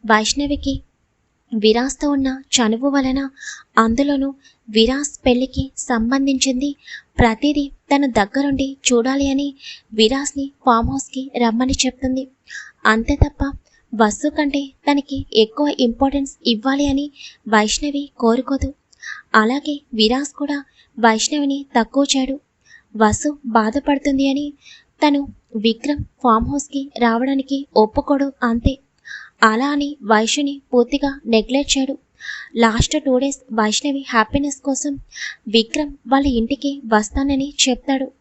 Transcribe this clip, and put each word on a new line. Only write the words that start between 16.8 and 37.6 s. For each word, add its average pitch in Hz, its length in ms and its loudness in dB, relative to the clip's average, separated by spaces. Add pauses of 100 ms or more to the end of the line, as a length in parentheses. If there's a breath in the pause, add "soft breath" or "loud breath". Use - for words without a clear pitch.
అని 277 200 0 (420 loud breath)
వైష్ణవి 277 560 0 (180)
కోరుకోదు. 262 460 0 (680 loud breath)
అలాగే 262 400 2 (200)
విరాజ్ 233 360 2 (100)
కూడా 285 180 -6 (400 soft breath)
వైష్ణవిని 277 600 0 (180)
తక్కువ 240 360 0
చేయడు. 269 240 -2 (580 soft breath)
వసు 214 360 0 (160)
బాధపడుతుంది 269 840 0
అని 294 140 -4 (560 loud breath)
తను 285 180 4 (360)
విక్రమ్ 226 480 -2 (180)
ఫామ్ 233 280 2
హౌస్కి 277 320 -6 (220)
రావడానికి 269 540 0 (180)
ఒప్పుకోడు. 277 520 2 (140)
అంతే. 240 320 0 (680 loud breath)
అలా 226 320 4
అని 285 160 -2 (200)
వైష్ణవిని 226 440 2 (160)
పూర్తిగా 240 400 2 (160)
నెగ్లెక్ట్ 226 480 0
చేయడు. 269 200 -2 (600 loud breath)
లాస్ట్ 226 480 2
టూ 269 140 2
డేస్ 277 220 -2 (120)
వైష్ణవి 226 560 -2
హ్యాపీనెస్ 277 520 0
కోసం 277 340 -4 (540 loud breath)
విక్రమ్ 226 440 0 (180)
వాళ్ళ 277 160 2 (140)
ఇంటికి 277 320 -4 (220)
వస్తానని 269 540 0 (160)